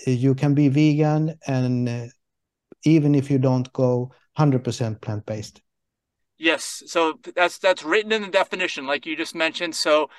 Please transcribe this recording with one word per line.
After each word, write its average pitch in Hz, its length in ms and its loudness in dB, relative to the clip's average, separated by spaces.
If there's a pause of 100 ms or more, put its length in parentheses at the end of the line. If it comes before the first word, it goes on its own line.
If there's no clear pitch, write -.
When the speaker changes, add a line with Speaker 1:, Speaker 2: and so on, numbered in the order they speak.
Speaker 1:
uh, 131 60 0
you 131 240 2
can 143 180 2
be 147 140 4
vegan 151 800 2
and, 127 400 0
uh, 120 200 -6 (760)
even 147 320 4
if 135 160 0
you 139 60 2
don't 127 340 2
go 123 400 0 (240)
hundred 139 300 2
percent 113 340 -4
plant-based. 107 640 -10 (760)
Speaker 2:
Yes, 156 500 -2
so 165 260 0
th-, - 220 -14
that's, 175 220 0
that's 185 260 0
written 214 280 0
in 220 100 -2
the 202 60 -10
definition, 185 580 -2
like 143 200 -4
you 160 100 -8
just 151 180 -8
mentioned. 160 420 -4
So 151 440 0